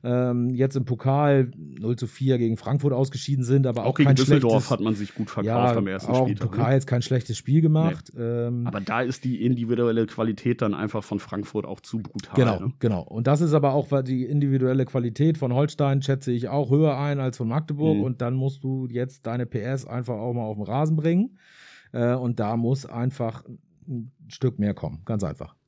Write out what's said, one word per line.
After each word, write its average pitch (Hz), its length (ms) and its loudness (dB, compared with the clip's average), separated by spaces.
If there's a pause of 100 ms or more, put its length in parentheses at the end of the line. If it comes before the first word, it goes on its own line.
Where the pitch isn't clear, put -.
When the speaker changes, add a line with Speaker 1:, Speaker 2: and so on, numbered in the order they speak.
Speaker 1:
Ähm, 123 460 0
jetzt 131 260 0
im 131 80 0
Pokal 135 720 2
null 80 400 -6
zu 120 100 -6
vier 131 320 0
gegen 113 200 2
Frankfurt 139 340 0
ausgeschieden 135 500 -2
sind, 131 240 4
aber 117 160 -2
auch 101 40 0
Speaker 2:
Auch 123 100 0
gegen 143 120 6
Speaker 1:
kein 135 60 8
Speaker 2:
Düsseldorf 131 380 6
Speaker 1:
schlechtes 107 180 2
Speaker 2:
hat 123 100 0
man 107 140 2
sich 101 200 -8
gut 107 160 -6
verkauft 120 420 2
Speaker 1:
Ja, 117 40 2
Speaker 2:
am 101 120 0
ersten 95 240 -4
Speaker 1:
auch 123 80 4
im 131 60 4
Speaker 2:
Spieltag, 107 240 -2
Speaker 1:
Pokal 113 180 0
Speaker 2:
ne? 131 60 4
Speaker 1:
jetzt 135 120 2
kein 123 160 0
schlechtes 120 340 -2
Spiel 147 240 2
gemacht. 160 540 2
Speaker 2:
Nee. 117 80 -8
Speaker 1:
Ähm, 120 460 -2
Speaker 2:
Aber 104 120 -4
da 110 200 0
ist 127 240 -4
die 127 180 -2
individuelle 117 640 2
Qualität 113 560 -2
dann 104 120 0
einfach 101 280 -4
von - 160 -6
Frankfurt - 460 -6
auch - 160 -12
zu - 200 -8
brutal, - 360 -12
Speaker 1:
Genau, 113 240 4
Speaker 2:
ne? 127 180 -4
Speaker 1:
genau. 104 240 0
Und 117 240 -6
das 147 140 2
ist 165 140 2
aber 143 180 2
auch, 147 180 0
weil 135 140 0
die 127 220 -2
individuelle 135 580 2
Qualität 135 540 0
von 127 160 -2
Holstein 139 480 0
schätze 135 280 -2
ich 120 180 -2
auch 139 220 0
höher 147 280 4
ein 143 200 -2
als 131 200 -4
von 117 100 -2
Magdeburg. 147 480 0
Speaker 2:
Mhm. 101 80 0
Speaker 1:
Und 127 160 -4
dann 123 140 -2
musst 135 280 -2
du 131 260 -4
jetzt 120 380 -6
deine 120 200 -4
P 120 140 -6
S 131 260 -6
einfach 120 280 -6
auch 120 200 -4
mal 120 100 -4
auf 107 140 -6
den 104 80 -6
Rasen 147 280 0
bringen. 170 440 0 (540)
Äh, 120 220 0
und 123 240 -4
da 110 180 -2
muss 120 300 -2
einfach 120 560 -6 (460)
ein 123 240 -10 (160)
Stück - 320 -2
mehr 104 140 0
kommen, 82 300 -8
ganz 104 200 -4
einfach. - 320 -8 (120)